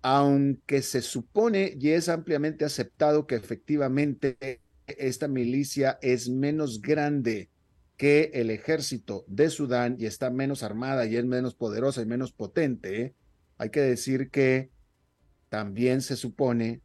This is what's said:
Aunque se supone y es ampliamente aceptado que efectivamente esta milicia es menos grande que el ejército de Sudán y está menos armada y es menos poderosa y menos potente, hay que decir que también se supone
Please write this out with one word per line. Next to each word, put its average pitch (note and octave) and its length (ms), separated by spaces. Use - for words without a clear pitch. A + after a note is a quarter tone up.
Aunque C#3 760
se B2+ 200
supone G3 760
y D3 120
es E3+ 180
ampliamente D#3 560
aceptado D3+ 600
que B2+ 100
efectivamente C3+ 1200
esta C3+ 440
milicia C3+ 720
es B2+ 260
menos C3+ 540
grande C#3 680
que D3 380
el A#2 160
ejército A2+ 800
de B2+ 200
Sudán B2 480
y A2 80
está B2 240
menos C3+ 320
armada A#2+ 440
y A2 100
es A#2+ 80
menos B2+ 320
poderosa A#2+ 460
y A2 40
menos A#2+ 280
potente, A#2 840
hay A2 120
que D3+ 100
decir C3 500
que C3 420
también A2 540
se B2+ 160
supone A#2 680